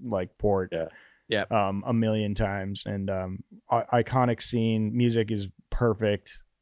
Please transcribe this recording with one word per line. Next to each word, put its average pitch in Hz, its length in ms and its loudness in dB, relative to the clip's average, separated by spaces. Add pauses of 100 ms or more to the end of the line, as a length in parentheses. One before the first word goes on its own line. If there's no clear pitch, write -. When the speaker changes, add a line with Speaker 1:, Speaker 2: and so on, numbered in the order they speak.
Speaker 1:
like, 113 340 -4
port, 98 360 0
Speaker 2:
Yeah. 82 140 -2 (420)
Speaker 3:
Yep. 104 220 0
Speaker 1:
um, 101 360 2
a 120 60 0
million 110 420 0
times, 98 500 -4
and, 98 240 -4
um, 95 340 -6 (260)
i-, 117 340 2
iconic 123 380 2
scene. 113 560 0
Music 117 340 2
is 101 160 -2 (220)
perfect. 107 720 0 (200)